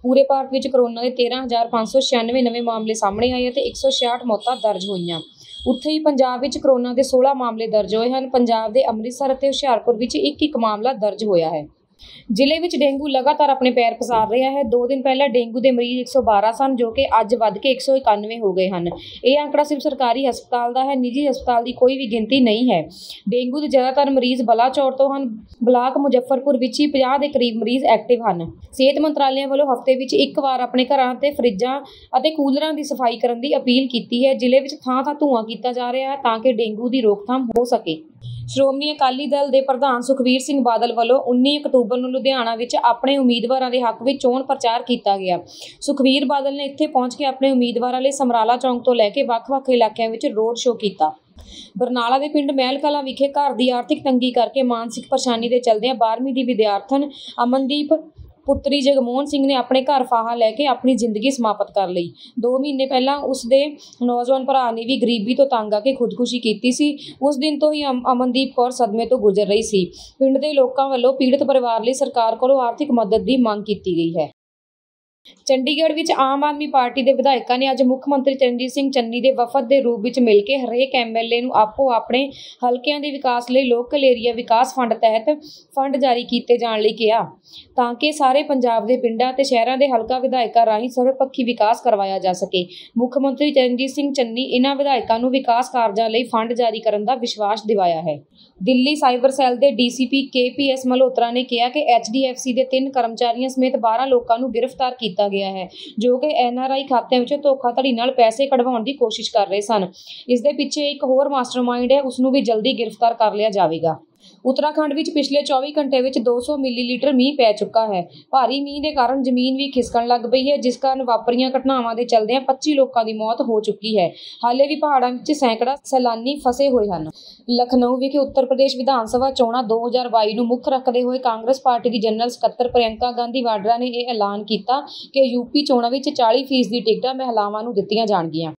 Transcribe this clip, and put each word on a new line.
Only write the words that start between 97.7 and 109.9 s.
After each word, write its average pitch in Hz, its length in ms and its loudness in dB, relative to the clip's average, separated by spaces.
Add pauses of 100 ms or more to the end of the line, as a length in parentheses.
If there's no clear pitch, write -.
ਹੈ। 156 160 -4 (440)
ਦਿੱਲੀ 254 340 2
cyber 254 340 2
cell 262 280 2
ਦੇ 269 140 4
ਡੀ 240 180 0
ਸੀ 247 160 -2
ਪੀ 269 200 0
ਕੇ 247 240 0
ਪੀ 277 220 -2
ਐਸ 262 160 -4
ਮਲਹੋਤਰਾ 247 440 2
ਨੇ 247 120 -2
ਕਿਹਾ 247 260 0
ਕਿ 294 160 -2 (100)
ਐਚ 226 160 0
ਡੀ 269 140 2
ਐਫ 247 120 -4
ਸੀ 254 160 -4
ਦੇ 254 100 2
ਤਿੰਨ 262 260 0
ਕਰਮਚਾਰੀਆਂ 240 600 -2
ਸਮੇਤ 254 280 0
ਬਾਰਾਂ 233 300 0
ਲੋਕਾਂ 240 320 2
ਨੂੰ 254 120 -4
ਗ੍ਰਿਫਤਾਰ 254 480 -2
ਕੀਤਾ 202 300 -2
ਗਿਆ 196 220 -2
ਹੈ, 190 160 -8 (320)
ਜੋ 247 180 2
ਕਿ 269 100 -2 (140)
ਐਨ 240 180 -2
ਆਰ 262 120 -4
ਆਈ 269 120 -2
ਖਾਤਿਆਂ 254 360 0
ਵਿੱਚੋਂ 262 180 -2
ਧੋਖਾਧੜੀ 269 540 0
ਨਾਲ 240 200 -2
ਪੈਸੇ 240 360 4
ਕਢਵਾਉਣ 247 360 0
ਦੀ 277 100 -4
ਕੋਸ਼ਿਸ਼ 220 400 -4
ਕਰ 208 140 2
ਰਹੇ 196 140 -2
ਸਨ। 202 260 -2 (420)